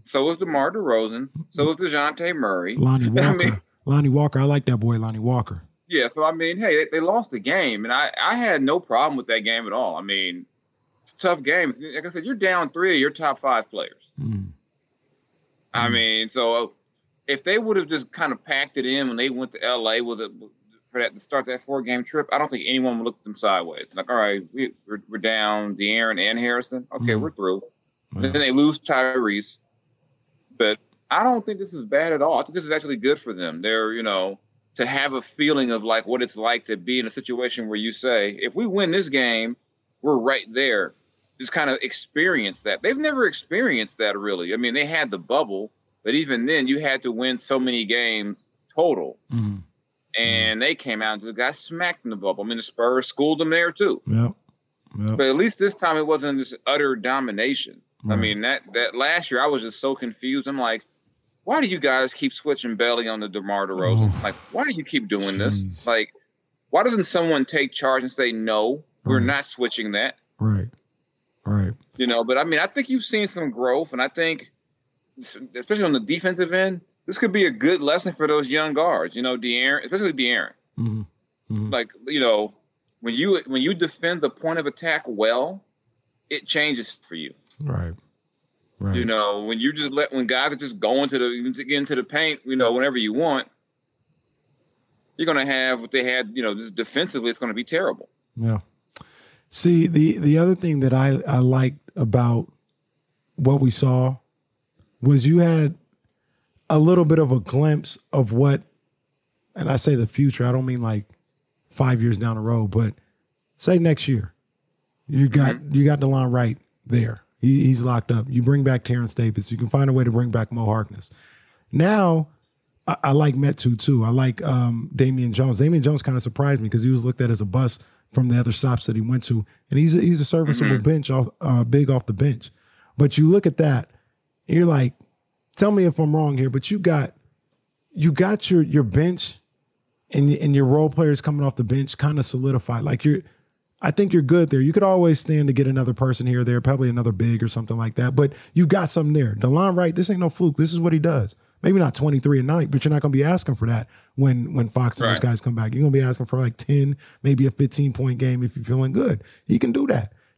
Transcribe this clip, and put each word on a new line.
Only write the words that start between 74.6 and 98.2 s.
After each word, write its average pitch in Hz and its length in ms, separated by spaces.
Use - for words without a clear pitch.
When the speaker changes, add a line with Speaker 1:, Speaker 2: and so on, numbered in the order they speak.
Speaker 1:
especially 202 300
on 160 80
the 131 80
defensive 170 520
end, 185 280
this - 120
could 214 140
be 196 140
a 156 40
good 143 300
lesson 160 320
for 156 140
those 147 240
young 151 240
guards, 131 420
you 120 60
know, 127 140
De'Aaron, 123 480
especially 185 280
De'Aaron. 123 400
Speaker 2:
Mm-hmm. 110 220
Mm-hmm. 107 180
Speaker 1:
Like, 120 200
you 147 140
know, 107 320
when 117 140
you, 180 320
when 131 160
you 175 120
defend 170 460
the 143 100
point 160 280
of 147 80
attack 151 400
well, 123 560
it - 180
changes 147 520
for 85 60
you. 78 180
Speaker 2:
Right. 85 340
Right. 98 180
Speaker 1:
You 120 80
know, 104 400
when 113 160
you 139 120
just 147 200
let, 143 200
when 131 140
guys 131 260
are 143 40
just 127 240
going 131 300
to 139 80
the, 123 360
to 135 100
get 143 140
into 143 160
the 127 100
paint, 151 400
you 131 120
know, 120 160
whenever 127 260
you 107 140
want, 139 360
you're 160 100
gonna 143 200
have 131 340
what 113 120
they 127 120
had, 127 300
you 127 80
know, 107 120
just 110 200
defensively, 120 560
it's 113 80
gonna 113 160
be 117 100
terrible. 165 440